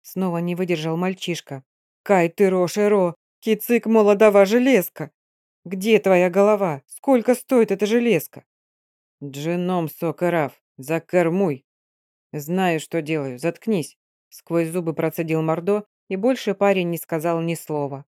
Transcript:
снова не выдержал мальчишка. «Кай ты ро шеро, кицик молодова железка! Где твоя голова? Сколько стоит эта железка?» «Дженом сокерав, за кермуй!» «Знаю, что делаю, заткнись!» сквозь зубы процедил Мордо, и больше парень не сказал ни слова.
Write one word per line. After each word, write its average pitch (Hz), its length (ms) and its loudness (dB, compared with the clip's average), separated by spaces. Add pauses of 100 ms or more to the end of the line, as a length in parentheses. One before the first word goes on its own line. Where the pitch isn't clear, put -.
снова 180 360 -4
не 175 160 -4
выдержал 165 420 -4
мальчишка. 175 680 -8 (380)
«Кай 175 260 2
ты 190 220 2
ро 180 180 0
шеро, 208 480 0 (240)
кицик 226 460 -2
молодова 208 580 6
железка! 220 680 2 (540)
Где 190 340 0
твоя 180 320 4
голова? 202 560 2
Сколько 247 480 0
стоит 233 360 0
эта 196 160 -2
железка?» 226 580 0 (760)
«Дженом 165 680 -4
сокерав, 165 720 -4 (160)
за 151 240 -4
кермуй!» 170 640 0 (680)
«Знаю, 165 480 -2
что 165 220 -6
делаю, 143 360 -6
заткнись!» 165 580 -4 (320)
сквозь 170 400 -4
зубы 165 240 -4
процедил 160 500 -2
Мордо, 175 440 -2 (220)
и 190 80 -6
больше 220 380 -2
парень 190 360 0
не 165 80 -4
сказал 165 420 -4
ни 165 140 -2
слова. 143 540 -8